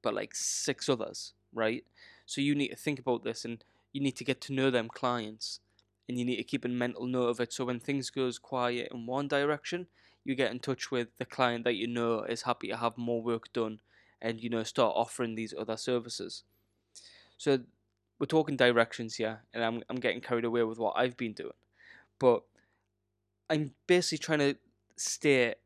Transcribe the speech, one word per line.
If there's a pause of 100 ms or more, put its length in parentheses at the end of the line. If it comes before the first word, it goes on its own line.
but,
like,
six
others, (220)
right? (400)
So
you
need
to
think
about
this
and (280)
you
need
to
get
to
know
them
clients (480)
and
you
need
to
keep
a
mental
note
of
it.
So
when
things
goes
quiet
in
one
direction, (380)
you
get
in
touch
with
the
client
that
you
know
is
happy
to
have
more
work
done (400)
and,
you
know,
start
offering
these
other
services. (960)
So (580)
we're
talking
directions
here, (120)
and
I'm,
I'm
getting
carried
away
with
what
I've
been
doing. (680)
But (1040)
I'm (140)
basically
trying
to (400)
state